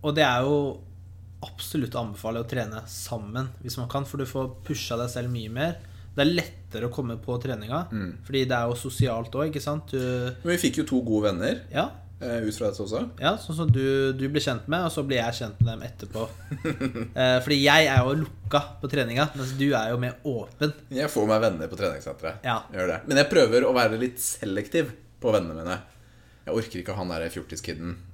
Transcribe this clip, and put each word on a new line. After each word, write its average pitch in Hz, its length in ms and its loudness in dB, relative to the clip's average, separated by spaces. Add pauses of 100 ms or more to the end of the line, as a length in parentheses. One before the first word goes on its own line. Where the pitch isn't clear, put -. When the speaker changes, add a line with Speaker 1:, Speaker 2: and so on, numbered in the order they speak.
Speaker 1:
og 147 120 2
det 151 80 6
er 123 200 6
jo 143 360 2 (640)
absolutt - 480 -4
å 117 220 -2
anbefale 117 300 -4
å 117 40 -6
trene 110 400 -4
sammen 117 640 -6 (140)
hvis 120 140 -8
man 123 120 -6
kan, 139 160 -4
for 139 120 -8
du 135 80 -2
får 131 380 -4
pusha 123 340 -4
deg 120 120 -2
selv 123 200 -4
mye 113 220 -4
mer. 156 240 0 (400)
Det 143 100 6
er 165 60 6
lettere 123 580 -2
å 123 40 -6
komme 120 240 -4
på 120 240 -2
treninga, 123 500 -4
Speaker 2:
Mm. 98 320 -4
Speaker 1:
fordi 131 240 2
det 131 40 0
er 120 180 2
jo 120 60 0
sosialt 120 560 0
også, 151 200 0
ikke 147 100 -4
sant? 147 300 -4
Du 135 60 0 (460)
Speaker 2:
Men 170 140 2
vi 165 120 4
fikk 123 80 0
jo 151 80 2
to 127 160 2
gode 107 220 2 (100)
venner, 113 280 0 (120)
Speaker 1:
Ja. 175 160 0 (320)
Speaker 2:
eh, 117 180 -2
ut 107 160 -2
fra 113 160 0
dette - 100 -8
også. 120 280 -2 (100)
Speaker 1:
Ja, 160 160 2
sånn 165 200 -6
som 160 140 2
du, 135 440 4
du 135 160 -2
ble 147 100 2
kjent 123 280 -2
med, 170 180 0
og 156 60 0
så 147 140 -2
ble 135 120 0
jeg 117 160 0
kjent 104 280 -8
med 113 180 2
dem - 20 -12
etterpå. - 480 -8 (100)
Speaker 2:
<laughs> 135 760 -4
Speaker 1:
Eh, 127 260 6
fordi 139 220 2
jeg 147 240 8
er 135 100 4
jo 139 280 2
lukka - 560 -2
på 139 80 -4
treninga, 135 460 2
mens 131 220 -4
du 139 180 4
er 110 140 2
jo 120 80 0
mer 123 260 -2
åpen. 139 500 -2 (160)
Speaker 2:
Jeg 139 200 0
får 107 180 2
meg 110 140 6
venner 82 260 2
på - 100 -8
treningssenteret. 80 680 -4
Speaker 1:
Ja. 117 180 0 (120)
Speaker 2:
Gjør 92 140 0
det. 82 200 -4
Men 139 100 4
jeg 143 120 6
prøver 127 340 8
å 131 100 4
være 113 260 4
litt 123 180 -2
selektiv 107 760 -2 (300)
på 117 120 2
vennene 85 300 2
mine. 90 160 -2 (680)
Jeg 85 80 0
orker 110 280 -2
ikke 98 120 -6
han 92 140 -4
der 82 200 -4
fjortiskidden 82 680 -8 (180)